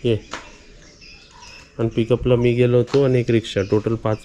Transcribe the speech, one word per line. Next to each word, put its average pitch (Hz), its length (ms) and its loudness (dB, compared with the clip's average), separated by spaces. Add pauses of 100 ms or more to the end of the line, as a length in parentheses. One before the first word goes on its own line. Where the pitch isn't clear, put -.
ये. 117 380 -4 (1400)
आणि 113 100 -2
पिकअपला 120 460 0
मी 120 180 2
गेलो 123 240 2
होतो 131 260 2
आणि 127 160 2
एक 120 120 -2
रिक्षा, 110 300 0
टोटल 107 340 -2
पाच 110 300 -4